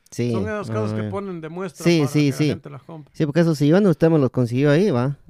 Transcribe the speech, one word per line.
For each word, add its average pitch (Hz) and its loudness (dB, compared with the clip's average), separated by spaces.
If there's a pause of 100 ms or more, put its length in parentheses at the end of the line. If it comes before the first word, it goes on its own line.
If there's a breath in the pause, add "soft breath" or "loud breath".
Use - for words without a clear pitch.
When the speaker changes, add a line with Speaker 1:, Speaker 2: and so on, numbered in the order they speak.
(100)
Speaker 1:
Sí. 120 -4
Speaker 2:
Son 110 -2
esas 202 -6
casas 107 -4
Speaker 1:
Ah, 107 -4
Speaker 2:
que 107 -4
Speaker 1:
ya. 107 -6
Speaker 2:
ponen 185 -8
de 156 -12
muestra 180 -10
Speaker 1:
Sí, 170 4
Speaker 2:
para 139 0
Speaker 1:
sí, 147 2
Speaker 2:
que 135 2
Speaker 1:
sí. 151 0
Speaker 2:
la 113 -2
gente - -12
las 139 -18
compre. 156 -20
Speaker 1:
Sí, 156 -2
porque 143 2
esos 165 2
sillones 170 4
usted 165 2
me 165 4
los 127 2
consiguió 127 0
ahí, 180 2
¿va? 131 -2 (140)